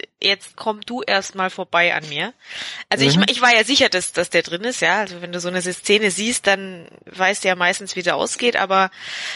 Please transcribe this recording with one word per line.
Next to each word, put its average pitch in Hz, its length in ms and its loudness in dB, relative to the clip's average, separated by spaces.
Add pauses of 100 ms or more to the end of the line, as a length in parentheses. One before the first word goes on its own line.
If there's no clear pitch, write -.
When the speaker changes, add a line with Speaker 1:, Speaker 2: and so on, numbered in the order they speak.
(220)
Speaker 1:
„Jetzt - 340 -2
komm 214 260 -4
du 240 200 -8
erst 196 320 0
mal 190 160 -2
vorbei 175 460 0
an 151 140 -6
mir.“ 165 240 -6 (560)
Also 208 160 2
ich, 143 120 6
Speaker 2:
Mhm. 185 100 6
Speaker 1:
ich 247 140 0
war 247 100 6
ja 226 120 6
sicher, 269 260 2
dass, 180 220 -2
dass - 180 -2
der 170 140 2
drin 170 200 -8
ist, 247 180 -4
ja. 185 180 2
Also 185 240 -6
wenn 175 80 -10
du 175 80 -6
so 170 80 -6
eine 180 160 -2
Szene 202 480 2
siehst, 214 340 -4
dann 190 400 -2 (200)
weißt 185 380 0
du 196 40 -2
ja 185 80 4
meistens, 180 400 0
wie 180 80 -4
der 165 140 0
ausgeht. 233 380 0
Aber, 190 360 2 (440)